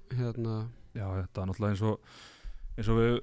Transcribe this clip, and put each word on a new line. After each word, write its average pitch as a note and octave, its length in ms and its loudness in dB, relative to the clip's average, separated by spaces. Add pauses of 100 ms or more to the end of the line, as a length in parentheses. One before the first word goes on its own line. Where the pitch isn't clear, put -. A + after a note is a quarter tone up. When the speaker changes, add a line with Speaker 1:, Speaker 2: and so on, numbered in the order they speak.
(120)
Speaker 1:
hérna. A#2 560 -2 (260)
Speaker 2:
Já, G#2 140 -4
þetta F#2+ 320 -2
er F#2 80 -2
náttúrulega G#2 240 0
eins G#2 160 2
og, G#2+ 120 0 (760)
eins G#2+ 160 0
og A2+ 80 6
við A#2 120 6 (120)